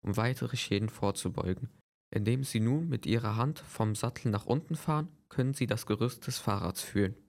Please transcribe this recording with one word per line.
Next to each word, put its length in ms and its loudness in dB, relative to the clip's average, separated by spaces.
um 140 0
weitere 400 0
Schäden 340 0
vorzubeugen. 800 -2
Indem 300 2
Sie 160 -2
nun 300 2
mit 180 -2
Ihrer 300 2
Hand 200 2
vom 380 0
Sattel 340 -2
nach 160 0
unten 300 0
fahren, 320 0
können 260 0
Sie 100 0
das 220 -2
Gerüst 400 0
des 100 -4
Fahrrads 460 0
fühlen. 320 2